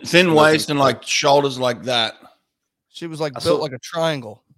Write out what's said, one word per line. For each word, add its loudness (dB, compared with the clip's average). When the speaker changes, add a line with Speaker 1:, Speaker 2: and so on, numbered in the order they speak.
Speaker 1:
thin 4
Speaker 2:
Nothing 2
Speaker 1:
waist 4
and, -2
Speaker 2:
close. 2
Speaker 1:
like, -12
shoulders 2
like -4
that. -2
Speaker 3:
She -14
was, -12
like, -4
Speaker 2:
I -10
Speaker 3:
built 2
Speaker 2:
saw -4
Speaker 3:
like -8
a -16
triangle. -6